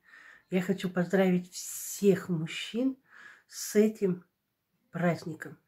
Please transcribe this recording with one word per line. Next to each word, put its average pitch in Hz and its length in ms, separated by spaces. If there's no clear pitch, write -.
я 185 100
хочу 185 300
поздравить 180 600
всех - 760
мужчин 214 680
с - 280
этим 208 500
праздником. 170 760